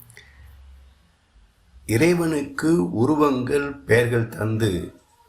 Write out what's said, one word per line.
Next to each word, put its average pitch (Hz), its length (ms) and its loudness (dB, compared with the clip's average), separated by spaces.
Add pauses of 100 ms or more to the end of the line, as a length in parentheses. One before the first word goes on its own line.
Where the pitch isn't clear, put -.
(1900)
இறைவனுக்கு 160 1040 0
உருவங்கள் 143 840 0
பெயர்கள் 117 540 2
தந்து, 107 720 -4 (280)